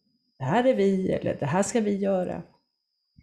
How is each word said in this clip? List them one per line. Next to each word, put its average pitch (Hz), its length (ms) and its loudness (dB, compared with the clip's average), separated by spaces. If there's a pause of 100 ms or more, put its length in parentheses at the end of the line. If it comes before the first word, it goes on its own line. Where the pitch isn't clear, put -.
(380)
det 127 60 -6
här 208 200 2
är 254 100 4
vi", 196 380 2
eller - 220 -2
"Det - 120 -4
här 180 160 2
ska 226 180 0
vi 208 160 0
göra", 185 460 -2 (800)